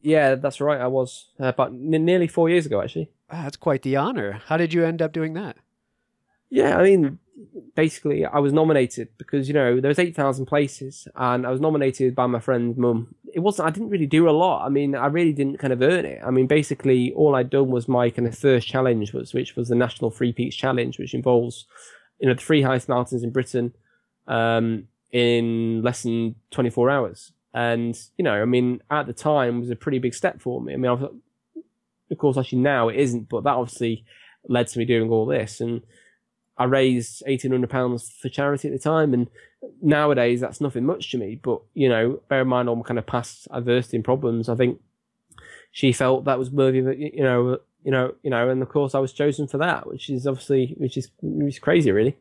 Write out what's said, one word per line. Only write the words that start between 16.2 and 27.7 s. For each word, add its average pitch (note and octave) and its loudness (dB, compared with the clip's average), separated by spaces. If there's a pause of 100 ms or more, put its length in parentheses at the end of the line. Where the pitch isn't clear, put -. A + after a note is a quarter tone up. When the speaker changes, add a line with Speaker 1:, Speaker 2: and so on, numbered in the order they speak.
Speaker 1:
I B2 -2
mean, C3 4
basically, C3+ 2
all D3 4
I'd B2+ 0
done C3+ 2
was A#2+ -2
my B2 4
kind A#2+ -2
of A#2 -6
first C3 2
challenge, A#2+ 0
was, B2+ -10
which - -6
was B2 -6
the A#2+ 2
National A#2+ 0
Three A#2+ -4
Peaks C3 -6
Challenge, B2+ -2
which C3 -10
involves, B2 0 (520)
you - 0
know, B2+ 4
the C3 -10
three D#3 4
highest B2+ 0
mountains B2 -2
in A#2 -4
Britain, B2 -4 (540)
um, A2+ 0 (240)
in A#2 0
less A#2+ -4
than A#2 -2 (160)
twenty-four B2 0
hours. C3 -2 (220)
And, A#2 -2 (200)